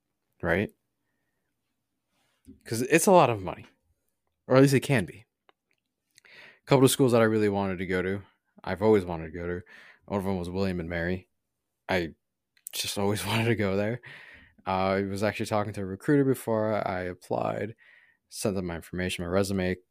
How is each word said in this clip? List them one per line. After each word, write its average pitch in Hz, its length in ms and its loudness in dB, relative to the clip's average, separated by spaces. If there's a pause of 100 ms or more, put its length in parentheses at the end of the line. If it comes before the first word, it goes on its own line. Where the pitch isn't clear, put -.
(420)
Right? 87 280 0 (1900)
'Cause 117 180 -4
it's 147 240 2
a 202 60 6
lot 160 180 8
of 104 120 -4
money, - 240 -10 (800)
or 127 100 4
at 135 60 10
least 139 120 6
it 123 60 4
can 120 240 0
be. - 220 -14 (960)
A - 420 -20
couple 135 180 6
of 127 60 8
schools 131 220 2
that 120 80 6
I 113 40 6
really 110 240 2
wanted 98 300 -2
to 92 80 -6
go 92 140 0
to, 95 220 -4 (400)
I've 92 200 -6
always 107 220 6
wanted 82 280 -8
to 87 60 -12
go 85 80 -8
to, 87 160 -6 (440)
one 101 120 -4
of 95 60 -4
them 95 140 -2
was 87 100 -8
William 92 300 -4
and 82 100 -8
Mary. 87 400 -6 (600)
I 85 260 -2 (580)
just - 240 -6
always 101 300 -2
<laughs> - 0 -
wanted 113 200 -2
to 117 100 2
go 95 200 -2
there. 107 260 -4 (640)
Uh, 95 60 -4
I 95 320 0
was 98 200 -6
actually 107 240 -4
talking 107 260 -2
to 104 80 -10
a 98 60 -6
recruiter 139 380 0
before 110 600 0
I 92 160 -4
applied, 110 720 -6 (540)
sent - 260 -4
them 92 120 -4
my 85 100 -6
information, 90 480 -6
my 85 60 -6
resume 92 460 0 (140)